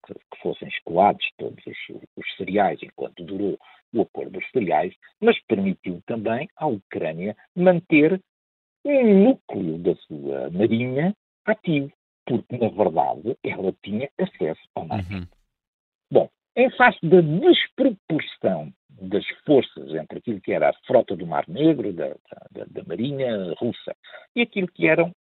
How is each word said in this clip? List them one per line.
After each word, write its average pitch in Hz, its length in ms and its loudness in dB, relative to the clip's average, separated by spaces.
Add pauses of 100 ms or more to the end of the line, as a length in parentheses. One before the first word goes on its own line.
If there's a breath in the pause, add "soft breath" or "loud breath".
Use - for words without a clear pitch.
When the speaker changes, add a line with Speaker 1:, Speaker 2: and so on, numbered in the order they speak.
Speaker 1:
que, - 80 -18
que - 280 -20
fossem - 260 -8
escoados - 680 0
todos - 300 -12
os, - 100 -16 (400)
os - 200 -12
cereais 95 460 0
enquanto - 420 -12
durou 95 340 -6 (340 soft breath)
o 110 100 -2
acordo - 300 -8
dos - 180 -12
cereais, 87 440 0 (260 soft breath)
mas 220 260 2
permitiu 98 600 -2
também 113 500 -4
à 156 100 -6
Ucrânia 92 720 -6 (180 soft breath)
manter 175 640 4 (640)
um 233 400 6
núcleo 190 540 0
da 175 180 0
sua 69 540 -8
marinha 123 640 0 (300)
ativo, 151 480 -2 (340)
porque, - 320 -4
na 110 100 0
verdade, 80 760 -2
ela 95 300 -4 (100)
tinha 107 240 -6 (100)
acesso 92 440 -6 (120)
ao 92 120 -8
Mar 101 140 -6
Speaker 2:
Uhum. 92 140 -8
Speaker 1:
Negro. 90 140 -10 (840)
Bom, - 160 4 (260)
em 247 160 2
face 247 320 4
da 175 180 8
desproporção 160 1500 0 (160)
das 95 380 -6 (180)
forças 78 500 2
entre 80 240 -8
aquilo 101 220 -6
que 107 120 -4
era 78 180 4
a - 40 -4 (120)
frota 117 300 2
do 87 100 -10
Mar 73 220 -4
Negro, 131 440 0
da, 78 180 -6 (400)
da, - 200 -14
da - 160 -14
Marinha 113 720 -4
Russa, - 380 -6 (400 loud breath)
e 240 60 2
aquilo 196 260 -2
que 165 180 -2
eram 165 240 4 (140)